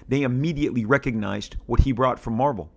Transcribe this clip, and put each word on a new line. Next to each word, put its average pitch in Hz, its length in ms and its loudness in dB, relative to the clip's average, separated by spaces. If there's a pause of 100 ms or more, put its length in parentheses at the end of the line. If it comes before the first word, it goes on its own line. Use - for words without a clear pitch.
They 135 140 0
immediately 135 640 0
recognized 107 680 -2 (100)
what 120 140 0
he 135 120 4
brought 123 280 2
from 117 160 -4
Marvel. 113 420 0